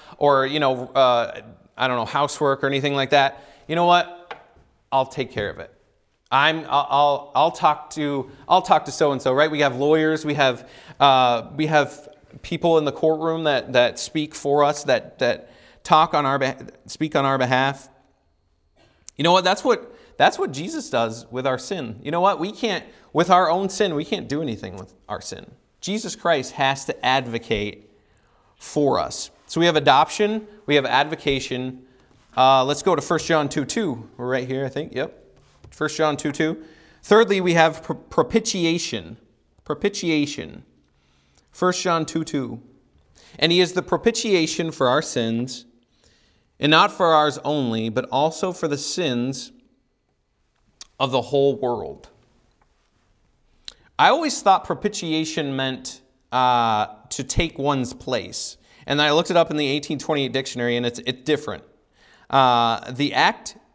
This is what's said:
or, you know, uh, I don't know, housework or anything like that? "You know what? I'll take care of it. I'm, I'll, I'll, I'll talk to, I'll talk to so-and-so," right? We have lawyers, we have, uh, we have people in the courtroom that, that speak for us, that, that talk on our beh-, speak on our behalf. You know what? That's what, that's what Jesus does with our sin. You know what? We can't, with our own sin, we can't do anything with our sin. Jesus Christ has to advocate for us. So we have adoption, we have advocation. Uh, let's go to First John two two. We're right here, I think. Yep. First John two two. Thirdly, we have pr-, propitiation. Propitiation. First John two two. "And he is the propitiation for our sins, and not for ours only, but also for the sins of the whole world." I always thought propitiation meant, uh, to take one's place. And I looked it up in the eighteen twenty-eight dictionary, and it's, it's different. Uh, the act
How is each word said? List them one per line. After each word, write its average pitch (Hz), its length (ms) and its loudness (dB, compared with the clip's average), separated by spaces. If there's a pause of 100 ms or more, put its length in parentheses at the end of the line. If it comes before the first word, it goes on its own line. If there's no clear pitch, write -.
(200)
or, 139 260 4
you 143 140 -2
know, 131 300 0
uh, 120 520 2 (340)
I 127 120 -2
don't 127 100 -2
know, 117 80 -2
housework 139 580 -2
or 139 40 0
anything 139 260 -2
like 135 160 -2
that? 139 340 2 (240)
"You 156 80 -4
know 170 100 2
what? 175 500 0 (560)
I'll 131 160 2
take - 240 -8
care 104 180 -6
of 73 100 -12
it. - 140 -16 (580)
I'm, 151 280 4 (100)
I'll, 139 200 0
I'll, 143 460 2
I'll 156 160 2
talk 151 400 0
to, 143 380 -4 (180)
I'll 185 140 4
talk 160 240 2
to 139 60 -8
so-and-so," 135 420 0
right? 151 160 4
We 151 120 -2
have 135 160 0
lawyers, 156 480 2
we 147 100 -2
have, 131 340 0 (300)
uh, 127 560 4
we 156 100 -2
have 151 440 0 (320)
people 165 380 0
in 151 60 0
the 143 60 -2
courtroom 160 520 -2
that, 139 300 -2
that 120 260 4
speak 151 340 -6
for 147 300 2
us, 147 220 0
that, 127 340 -2
that 120 320 -2 (320)
talk 165 320 4
on 147 100 2
our 135 140 0
beh-, 131 280 -4 (200)
speak - 280 -6
on 139 100 2
our 135 120 2
behalf. 131 520 0 (1300)
You 147 60 -2
know 165 80 4
what? 185 120 4
That's 185 200 2
what, - 320 0 (220)
that's - 220 4
what 370 120 -2
Jesus 196 380 -8
does 117 400 -2
with 127 160 -8
our 131 140 -2
sin. 123 420 -10
You 143 80 -10
know 170 120 -2
what? 185 180 2
We 185 120 -4
can't, 202 320 -4 (300)
with 170 160 2
our 180 220 6
own 190 180 0
sin, 196 240 0
we 147 100 -2
can't 120 240 -6
do 143 140 -4
anything 107 360 -8
with 92 180 -16 (120)
our - 140 -10
sin. - 240 -14 (340)
Jesus 214 360 -6
Christ 139 380 -2
has 135 320 -2
to - 200 -6
advocate 117 840 -2 (640)
for 135 440 0
us. - 300 -6 (160)
So - 140 -6
we 170 80 4
have 165 80 2
adoption, 160 720 2 (180)
we 147 80 0
have 139 140 4
advocation. 131 960 -2 (500)
Uh, 131 300 6
let's 143 160 -2
go 180 140 2
to 143 80 0
First 165 240 -2
John 156 200 2
two 143 160 -4
two. 127 540 -4
We're 123 80 -10
right 127 220 -2
here, 131 180 -4
I 127 40 -6
think. 147 260 -8
Yep. - 280 -8 (500)
First 156 240 -4
John 156 180 0
two 143 160 -4
two. 160 320 -2 (380)
Thirdly, 202 400 4
we 180 120 2
have 160 300 2
pr-, 165 100 -6
propitiation. 165 1200 -2 (480)
Propitiation. 151 960 -2 (880)
First 180 300 -2
John 165 240 0
two 165 180 -4
two. 123 380 -6 (800)
"And 160 120 2
he 175 80 4
is 180 140 2
the 180 80 0
propitiation 175 880 0
for 135 160 0
our 135 140 4
sins, 117 640 -4 (920)
and 147 100 2
not 175 220 6
for 185 160 0
ours 151 360 4
only, 120 460 -2
but 123 220 -2
also 156 420 -2
for 170 140 -4
the 143 100 -4
sins 135 760 -4 (1500)
of 131 120 0
the 127 100 2
whole 139 340 0
world." 104 540 -6 (1900)
I 156 120 6
always 302 320 0
thought 185 240 4
propitiation 160 880 -4
meant, 131 460 -6 (300)
uh, 120 560 2 (220)
to - 140 -8
take 160 340 -4
one's 139 360 -2
place. - 640 -8 (280)
And 143 160 0
I 151 100 2
looked 170 200 2
it 180 60 2
up 165 120 4
in 156 80 -4
the 147 100 -2
eighteen 143 300 -4
twenty-eight 135 360 -4
dictionary, 120 440 -2
and 120 80 -2
it's, 120 200 -4
it's 127 180 -6
different. 135 400 -4 (640)
Uh, 120 640 2
the 135 220 -4
act 170 440 -2 (180)